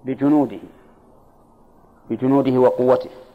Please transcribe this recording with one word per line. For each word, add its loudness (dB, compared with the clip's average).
بجنوده، 0
بجنوده 0
وقوته. 2